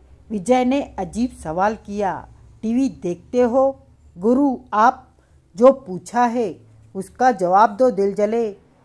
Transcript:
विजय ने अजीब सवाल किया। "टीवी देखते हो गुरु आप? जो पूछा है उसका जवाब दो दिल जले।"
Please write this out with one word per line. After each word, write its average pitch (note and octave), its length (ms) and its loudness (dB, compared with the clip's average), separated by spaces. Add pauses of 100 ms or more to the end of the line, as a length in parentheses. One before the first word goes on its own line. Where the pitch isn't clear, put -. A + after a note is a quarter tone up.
(300)
विजय A#3 360 0
ने C4+ 340 -2
अजीब G3 320 -4
सवाल F#3 440 -4
किया। G3+ 520 -8 (340)
"टीवी A#3+ 280 -2
देखते F3 520 -4
हो C4 380 0 (380)
गुरु B3 400 0 (160)
आप? A3+ 340 2 (480)
जो A#3+ 160 8
पूछा A3+ 540 -4
है A3+ 360 -4 (340)
उसका A#3+ 360 0
जवाब G3+ 460 2
दो B3+ 140 2
दिल G3 220 -2
जले।" G#3 420 -2 (300)